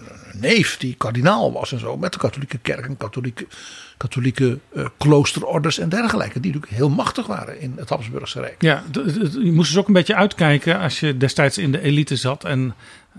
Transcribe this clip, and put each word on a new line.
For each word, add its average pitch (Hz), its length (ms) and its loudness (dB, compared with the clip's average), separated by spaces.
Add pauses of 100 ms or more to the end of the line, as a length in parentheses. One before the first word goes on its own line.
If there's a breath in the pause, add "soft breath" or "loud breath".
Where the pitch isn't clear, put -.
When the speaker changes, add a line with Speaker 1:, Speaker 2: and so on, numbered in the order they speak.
(320)
Speaker 1:
een 98 80 -12
neef 170 360 2
die 127 180 -6
kardinaal 139 580 2
was 123 200 -6
en 127 60 -4
zo, 113 180 -6
met - 160 -4
de - 60 -8
katholieke 139 400 -4
kerk 127 280 -6
en 139 100 -8
katholieke, 123 500 -8 (500 loud breath)
katholieke, 127 640 0 (160)
eh, 135 120 -4 (100)
kloosterorders 147 840 4
en 165 100 -2
dergelijke, 214 520 0
die 151 120 -2
natuurlijk 139 260 -6
heel 143 120 4
machtig 139 360 -2
waren - 340 -8
in 127 160 -8
het - 120 -10
Habsburgse 131 520 -6
Rijk. 127 220 -10
Speaker 2:
Ja, 156 280 4
d-, - 20 -10
d-, 190 400 -2
je 202 200 2
moest 160 160 4
dus 151 100 0
ook 196 80 2
een 214 60 6
beetje 180 220 4
uitkijken 165 680 2
als 170 200 -2
je 147 160 0
destijds 135 420 2
in 160 140 0
de 156 80 -2
elite 147 360 2
zat 127 280 -4
en, 131 300 -2 (440 loud breath)